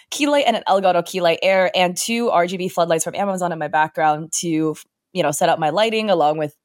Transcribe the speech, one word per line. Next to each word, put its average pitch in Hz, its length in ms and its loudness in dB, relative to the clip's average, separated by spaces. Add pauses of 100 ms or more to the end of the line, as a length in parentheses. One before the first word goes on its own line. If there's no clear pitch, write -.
(100)
key 285 180 -2
light 285 180 2
and 220 80 4
an - 140 -4
Elgato 180 360 2
key 185 160 -6
light 170 220 2
Air 190 320 2
and 180 220 0
two 233 340 -2
R 175 160 2
G 185 100 -6
B 180 120 -4
floodlights 170 340 0
from - 140 -8
Amazon 185 340 -2
in 165 80 -8
my 151 80 -6
background 156 680 0
to, 156 420 -2 (360)
you 170 120 -2
know, 147 80 0
set 170 160 0
up 160 100 2
my 160 120 0
lighting 214 400 0
along 156 280 2
with, 151 160 -4 (100)